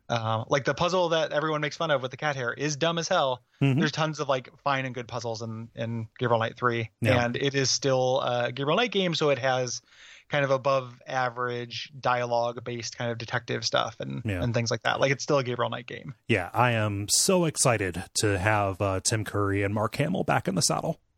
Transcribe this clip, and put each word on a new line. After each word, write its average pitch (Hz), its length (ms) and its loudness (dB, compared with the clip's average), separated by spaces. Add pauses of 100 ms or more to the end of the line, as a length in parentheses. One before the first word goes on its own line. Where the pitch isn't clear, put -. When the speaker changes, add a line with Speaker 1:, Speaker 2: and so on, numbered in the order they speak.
(100)
Speaker 1:
Um, 113 380 0
like, 143 180 2
the 147 80 2
puzzle 175 360 2
that 160 220 2
everyone 151 300 0
makes 147 140 -4
fun 165 140 -2
of 135 120 2
with 131 80 -4
the 127 60 -12
cat 147 200 -2
hair 120 160 -2
is 143 240 -2
dumb 165 220 0
as 165 100 -4
hell. 139 340 2 (200)
Speaker 2:
Mm-hmm. 139 180 4
Speaker 1:
There's 151 120 2
tons 156 280 -2
of, 139 80 -2
like, 131 220 -2 (120)
fine 135 220 0
and 127 100 -8
good 120 140 -8
puzzles 113 340 -6
in, 113 320 -10
in 117 320 -4 (120)
Gabriel 120 220 4
Knight 113 160 -2
three, 117 340 0 (100)
Speaker 2:
Yeah. 120 240 4
Speaker 1:
and 120 120 0
it 139 180 0
is 139 160 2
still 131 500 2
a 123 320 0
Gabriel 139 240 0
Knight 233 160 2
game, 185 220 0
so 151 160 2
it 135 80 2
has 127 420 0 (480)
kind 147 160 2
of 135 80 2
above 127 560 0
average 120 920 -4
dialogue 120 640 0
based 120 340 -8
kind 120 140 -2
of 117 80 -6
detective 117 460 -4
stuff 117 340 0
and, 135 260 -8
Speaker 2:
Yeah. 95 200 -2
Speaker 1:
and 117 100 -2
things 120 160 0
like 117 120 -2
that. 117 180 0
Like, 135 100 4
it's 135 140 -2
still 147 140 2
a 131 60 0
Gabriel 117 260 -2
Knight 123 180 -10
game. - 260 -12 (140)
Speaker 2:
Yeah, 92 260 0
I 120 180 4
am 104 360 -2
so 180 380 4
excited 101 580 0 (100)
to 101 240 2
have, 101 420 2
uh, 95 200 0
Tim 107 240 -2
Curry 101 400 0
and 101 100 0
Mark 110 220 -2
Hamill 175 260 0
back 143 240 0
in - 80 -2
the 170 80 0
saddle. - 380 -2 (180)